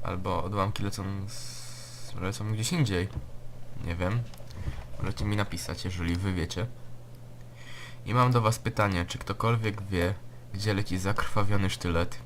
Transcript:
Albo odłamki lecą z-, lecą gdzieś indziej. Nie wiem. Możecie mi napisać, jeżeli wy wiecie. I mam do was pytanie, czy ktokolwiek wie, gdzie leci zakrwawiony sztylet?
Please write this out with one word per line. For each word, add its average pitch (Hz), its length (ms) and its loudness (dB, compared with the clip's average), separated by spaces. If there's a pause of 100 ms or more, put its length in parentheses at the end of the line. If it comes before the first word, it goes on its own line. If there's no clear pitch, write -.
Albo 92 400 0
odłamki 98 400 0
lecą 101 200 -2 (240)
z-, - 880 -8
lecą 104 380 -2
gdzieś 110 200 0
indziej. 101 360 4 (760)
Nie 82 100 -2
wiem. 95 280 0 (760)
Możecie 104 260 -2
mi 104 120 2
napisać, - 480 -2
jeżeli 85 300 0
wy 95 180 0
wiecie. 87 340 -2 (1400)
I 104 80 -2
mam 123 180 8
do 120 100 6
was 110 180 4
pytanie, 98 460 2
czy - 120 -6
ktokolwiek 110 640 0
wie, 95 320 2 (400)
gdzie 101 200 0
leci 95 240 2
zakrwawiony 98 720 4
sztylet? 85 560 2